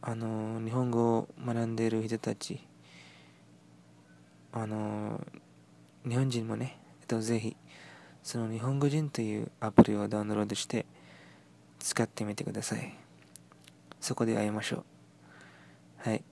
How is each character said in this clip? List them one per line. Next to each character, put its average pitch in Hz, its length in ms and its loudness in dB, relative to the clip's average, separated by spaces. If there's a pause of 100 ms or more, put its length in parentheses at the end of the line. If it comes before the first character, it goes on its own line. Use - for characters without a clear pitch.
あ 117 140 -6
の、 113 500 -4
日 113 60 -6
本 123 200 0
語 117 280 4
を - 100 -2 (160)
学 117 220 0
ん 113 100 -4
で 113 100 0
い 113 40 2
る 113 160 0
人 110 120 -4
た 110 160 -4
ち、 - 260 -10 (1900)
あ 113 140 -4
の、 107 540 -4 (880)
日 120 80 -2
本 135 140 2
人 117 160 -2
も 110 100 -4
ね、 127 220 -6 (220)
え - 40 -20
っ - 20 -20
と、 113 140 0
ぜ 113 180 0
ひ、 110 180 -6 (640)
そ - 160 -6
の 113 120 -2
日 113 100 -4
本 135 180 -2
語 143 100 4
人 151 220 0
と - 120 -4
い 107 200 -2
う 113 80 -8 (100)
ア 110 100 -2
プ - 140 12
リ 107 120 4
を 104 120 0
ダ 107 120 0
ウ 104 40 -2
ン 104 40 -4
ロ 107 140 2
ー 104 40 2
ド 104 80 -4
し - 120 -4
て、 - 200 -2 (920)
使 - 220 -2
っ 110 40 2
て - 180 -8
み 104 100 -4
て - 100 -6
く - 80 -6
だ - 100 -6
さ - 140 -4
い。 - 180 -10 (1040)
そ - 140 -4
こ 113 120 0
で 113 100 2
会 107 120 0
い - 20 0
ま 107 120 -4
し - 100 -4
ょ - 120 -6 (1200)
う。 - 40 -2
は 110 60 2
い。 - 180 -4